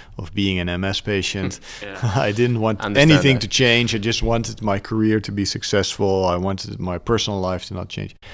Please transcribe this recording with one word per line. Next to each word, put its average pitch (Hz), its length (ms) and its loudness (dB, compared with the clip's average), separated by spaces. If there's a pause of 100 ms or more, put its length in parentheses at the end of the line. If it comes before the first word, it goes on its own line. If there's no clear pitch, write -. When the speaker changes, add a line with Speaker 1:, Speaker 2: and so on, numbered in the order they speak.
(180)
Speaker 1:
of - 160 -10
being 98 260 2
an 87 80 -2
M 90 160 -2
S 98 160 -2
patient. 95 600 -2 (100)
Speaker 2:
<laughs> - 120 -14
Yeah. 95 180 -12
Speaker 1:
<laughs> 110 280 0
I 107 40 0
didn't 120 280 0
want 110 200 0
Speaker 2:
Understand 131 300 4
Speaker 1:
anything 139 260 6
Speaker 2:
that. 113 60 -2
Speaker 1:
to 110 60 -6
change. 120 460 4
I 113 40 0
just 110 240 -2
wanted 113 400 0
my 101 160 0
career 110 420 2
to 104 120 -6
be 101 120 0
successful. 95 840 0
I 87 100 2
wanted 95 420 -4
my 90 200 -4
personal 104 420 0
life 92 260 -2
to - 80 -12
not 92 140 -8
change. 98 260 -10 (200)